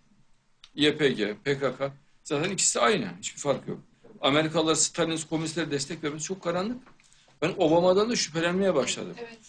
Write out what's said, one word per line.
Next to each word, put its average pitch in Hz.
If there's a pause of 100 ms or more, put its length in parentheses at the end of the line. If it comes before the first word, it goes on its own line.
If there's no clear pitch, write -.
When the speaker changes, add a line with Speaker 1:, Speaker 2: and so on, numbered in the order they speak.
(760)
Speaker 1:
Y 147
P 151
G, 104
P 139
K 139
K. 139 (320)
Zaten 151
ikisi 202
aynı. 226 (100)
Hiçbir -
fark -
yok. 98 (420)
Amerikalılar 156
Stalinist 160
komünistleri 160
destek 143
vermesi 151
çok 190
karanlık. 190 (600)
Ben 165
Obama'dan 185
da 226
şüphelenmeye 175
başladım. 110
Speaker 2:
Evet. - (100)